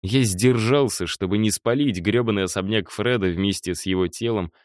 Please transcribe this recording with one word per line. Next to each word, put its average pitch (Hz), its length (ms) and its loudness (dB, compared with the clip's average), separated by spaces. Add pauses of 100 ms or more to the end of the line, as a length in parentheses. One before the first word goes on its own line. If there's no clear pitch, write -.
Я 120 220 2
сдержался, 113 800 2
чтобы 95 320 -2
не 107 140 2
спалить 120 480 0
гребаный 104 420 0
особняк 95 480 -2
Фреда 104 380 0
вместе 90 480 -2
с - 100 -8
его 92 220 0
телом, 107 440 -4 (120)